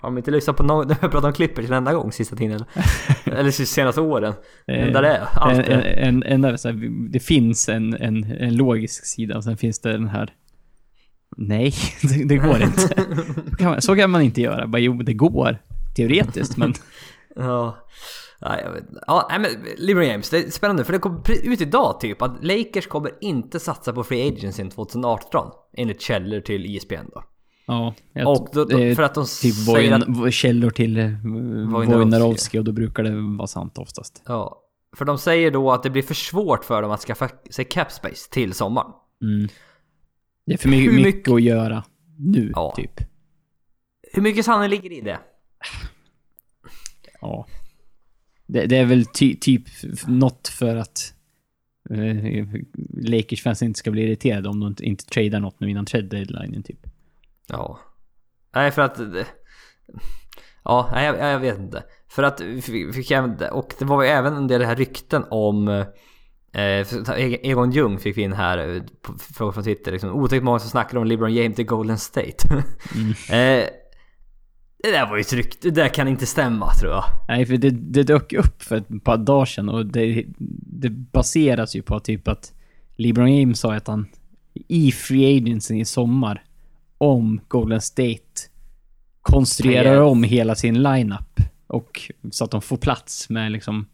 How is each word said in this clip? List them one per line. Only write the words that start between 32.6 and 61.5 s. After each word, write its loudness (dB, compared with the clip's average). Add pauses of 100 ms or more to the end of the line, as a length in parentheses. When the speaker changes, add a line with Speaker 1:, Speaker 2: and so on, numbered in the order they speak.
Speaker 2:
då -2
brukar -4
det -4
vara -6
sant -10
oftast. -16
Speaker 1:
Ja, -8 (400)
för -6
de -2
säger 2
då 2
att 2
det -2
blir 0
för -6
svårt -2
för -2
dem -4
att -4
skaffa -6 (220)
sig -6
cap -4
space -16
till -2
sommaren. -4 (320)
Speaker 2:
Mm. 0 (1000)
Det -2
är -2
för 0
my-, 6
Speaker 1:
Hur 6
Speaker 2:
mycket 8 (100)
Speaker 1:
mycket 0
Speaker 2:
att 6
göra 0 (340)
nu, 0
Speaker 1:
Ja. -4
Speaker 2:
typ. -8 (1200)
Speaker 1:
Hur 0
mycket 2
sanning 2
ligger -6
i -14
det? -8 (2000)
Speaker 2:
Ja. -12 (1000)
Det, -2
det 2
är 6
väl 6
ty-, 2
typ 2 (300)
f-, -12
något 0
för -4
att, -10 (760)
eh, -4 (640)
Lakers -2
fans -2
inte -4
ska -6
bli -2
irriterade -2
om -4
de -2
inte, -10
inte -6
tradar -2
något -8
nu -4
innan -6
trade -4
deadline, -10
typ. -18 (600)
Speaker 1:
Ja. -12 (760)
Nej, 2
för 0
att 0
det, -6 (1400)
ja, 0
nej, 0
jag, -2 (140)
jag -2
vet -2